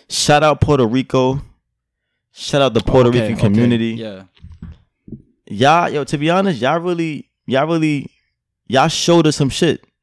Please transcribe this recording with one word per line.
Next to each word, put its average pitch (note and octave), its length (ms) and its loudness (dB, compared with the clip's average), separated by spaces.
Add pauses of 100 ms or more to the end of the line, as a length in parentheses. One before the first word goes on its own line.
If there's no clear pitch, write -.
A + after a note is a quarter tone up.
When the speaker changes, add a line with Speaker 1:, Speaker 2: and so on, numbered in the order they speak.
Speaker 1:
shout D3 340 0
out D3+ 180 2
Puerto C#3 260 2
Rico. C3 540 0 (880)
Shout - 300 -2
out B2+ 120 2
the A2 80 2
Puerto B2 280 4
Speaker 2:
Okay, B2 120 2
Speaker 1:
Rican A2 140 -2
Speaker 2:
okay. - 80 -6
Speaker 1:
community. A2+ 520 2
Speaker 2:
Yeah. G#2+ 280 -14 (1200)
Speaker 1:
Y'all, D3 440 2
yo, C#3+ 140 -4
to D3 140 -6
be D3 120 -2
honest, F3+ 320 0
y'all C#3+ 180 0
really, E3 480 -6 (200)
y'all C3 200 0
really, D#3+ 420 -2 (580)
y'all C3 200 2
showed E3+ 400 2
us D3 80 0
some C#3 140 0
shit C#3+ 340 -2 (200)